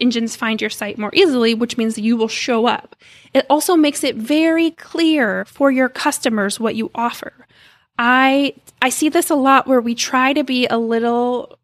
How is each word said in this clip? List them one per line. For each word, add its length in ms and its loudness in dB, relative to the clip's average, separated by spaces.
engines 340 -2
find 240 -4
your 100 -4
site 280 -8
more 160 -6
easily, 400 4
which 240 -4
means 200 -2
you 200 0
will 100 0
show 380 -2
up. 280 -4
It 160 2
also 280 2
makes 260 2
it 140 -2
very 540 0
clear 720 -2
for 260 0
your 160 2
customers 720 -2
what 160 -2
you 180 -6
offer. 540 -8
I, 560 2
I 80 2
see 180 0
this 220 0
a 60 2
lot 300 4
where 140 2
we 160 -2
try 380 0
to 100 0
be 240 0
a 100 -2
little 880 -2